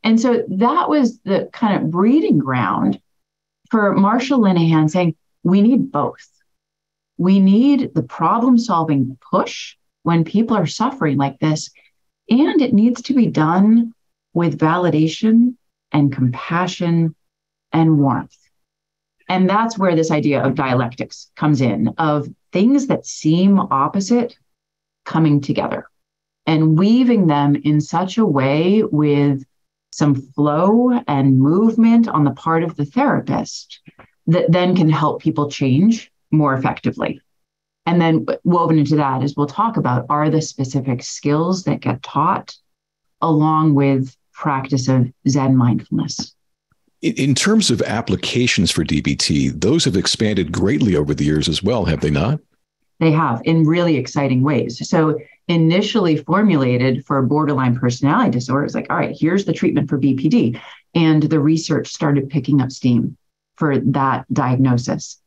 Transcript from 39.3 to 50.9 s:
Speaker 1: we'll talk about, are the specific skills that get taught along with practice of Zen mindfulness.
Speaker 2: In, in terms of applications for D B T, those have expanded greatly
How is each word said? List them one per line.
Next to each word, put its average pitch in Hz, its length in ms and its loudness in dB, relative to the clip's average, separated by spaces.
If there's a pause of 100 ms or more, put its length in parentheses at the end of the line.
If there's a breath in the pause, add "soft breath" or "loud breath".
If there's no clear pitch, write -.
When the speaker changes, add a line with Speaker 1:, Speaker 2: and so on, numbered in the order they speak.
Speaker 1:
we'll 143 100 -2
talk 220 300 -4
about, 123 340 -2
are 151 180 0
the 156 140 0
specific 131 600 -6
skills 170 640 -4
that - 160 -4
get 127 220 -6
taught - 540 -4 (640)
along 156 540 2
with 135 420 0 (160)
practice 135 560 -4
of 127 220 2 (180)
Zen 131 280 2
mindfulness. - 800 -2 (680)
Speaker 2:
In, 165 140 -2
in 135 200 0
terms 202 360 0
of 110 120 0
applications 107 880 -2
for 85 140 -2
D 76 160 -2
B 69 160 -4
T, 71 320 -2
those 101 360 0
have 98 120 0
expanded 95 560 -2
greatly 98 440 0